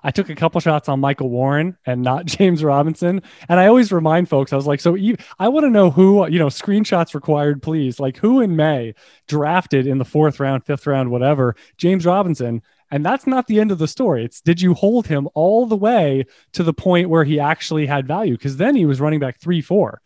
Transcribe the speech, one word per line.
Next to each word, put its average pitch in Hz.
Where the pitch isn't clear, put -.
I 143
took -
a 156
couple 165
shots 151
on 135
Michael 139
Warren 139
and 123
not 131
<laughs> -
James 170
Robinson. 156
And 180
I 185
always 226
remind 165
folks, 139
I -
was 139
like, 147
"So 175
e-, 202
I 196
wanna 294
know 202
who, 190
you 165
know, 156
screenshots 196
required, 147
please. 147
Like, 135
who 254
in 196
May 143
drafted 147
in 139
the 131
fourth 151
round, 135
fifth 143
round, 135
whatever, 127
James 175
Robinson?" 165
And 147
that's 240
not 262
the 208
end 214
of 180
the 156
story. 147
It's, -
did 170
you 180
hold 220
him 143
all 208
the 220
way 185
to -
the 165
point 180
where 160
he 147
actually 151
had 139
value? 160
'Cause 135
then 240
he 185
was 135
running 151
back 135
three, 170
four, 170